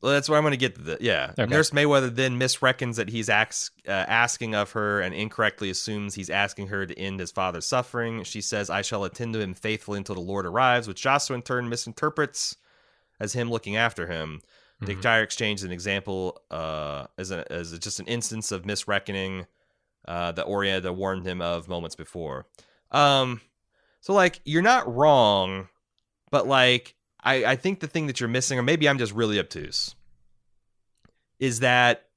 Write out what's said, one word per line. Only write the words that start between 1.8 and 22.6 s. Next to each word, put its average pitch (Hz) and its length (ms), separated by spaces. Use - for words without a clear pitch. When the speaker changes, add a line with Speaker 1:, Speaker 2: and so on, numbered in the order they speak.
Speaker 1:
then 127 240
misreckons 127 600
that 107 100
he's 113 220
ax-, 107 420
uh, - 40
asking 113 600
of 104 200
her 104 260
and 90 160
incorrectly 107 540
assumes 101 460
he's 92 140
asking 98 380
her 98 180
to - 140
end 95 220
his 87 100
father's 92 340
suffering. 117 600
She - 160
says, 104 280
"I 95 120
shall 101 240
attend 113 300
to 110 40
him 95 140
faithfully 107 460
until 98 160
the 92 60
Lord 95 240
arrives," 120 440
which 92 120
Joshua 139 360
in 120 40
turn 123 280
misinterprets - 880
as 107 140
him 120 180
looking 110 280
after 110 300
him. 78 340
The 104 60
Speaker 2:
Mm-hmm. 98 100
Speaker 1:
entire 113 260
exchange 107 380
is - 20
an 92 80
example, 95 720
uh, 78 540
as 92 140
a, 85 180
as 85 220
a, 85 80
just 101 220
an 90 60
instance 113 440
of 92 120
misreckoning, 98 840
uh, 87 280
that 87 140
Orietta 95 460
warned 92 320
him 90 160
of 85 280
moments 85 260
before. 76 500